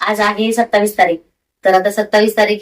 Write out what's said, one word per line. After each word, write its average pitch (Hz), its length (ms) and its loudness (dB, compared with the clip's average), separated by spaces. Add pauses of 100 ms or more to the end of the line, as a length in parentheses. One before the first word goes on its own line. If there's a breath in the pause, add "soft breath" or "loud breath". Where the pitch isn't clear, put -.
आज 208 180 -4
आहे 208 320 0
सत्तावीस 214 460 -2
तारीख, 170 200 0 (480)
तर 190 80 2
आता 190 180 2
सत्तावीस 214 460 0
तारीख 214 240 0